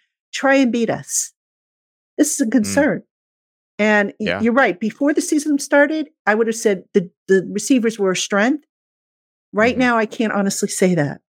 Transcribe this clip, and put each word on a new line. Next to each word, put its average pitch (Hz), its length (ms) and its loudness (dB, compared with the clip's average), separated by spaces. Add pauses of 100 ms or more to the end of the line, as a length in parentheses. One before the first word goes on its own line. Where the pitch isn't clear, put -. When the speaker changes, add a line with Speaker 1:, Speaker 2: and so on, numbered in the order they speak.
(320)
Speaker 1:
Try 269 240 2
and 262 160 4
beat 233 180 -2
us. - 440 -6 (840)
This 285 180 2
is - 60 -6
a 254 40 0
Speaker 2:
Mm. 220 60 -4
Speaker 1:
concern. 208 520 0 (760)
And 208 300 2 (100)
y-, 214 80 -4
Speaker 2:
Yeah. 185 140 -2
Speaker 1:
you're 226 120 0
right. 226 260 2
Before 277 340 -2
the - 80 0
season 302 360 -2
started, 294 520 0 (180)
I 214 80 2
would 220 120 0
have 226 80 -4
said 202 280 -2 (100)
the, 180 160 2 (180)
the 190 240 2
receivers 220 460 0
were 190 140 0
a 180 60 -2
strength. 233 460 -2 (880)
Right 214 200 2
Speaker 2:
Mm-hmm. 220 60 -4
Speaker 1:
now, 247 180 2
I 220 80 0
can't 220 260 -4
honestly 196 380 -2
say 185 260 2
that. 147 360 -2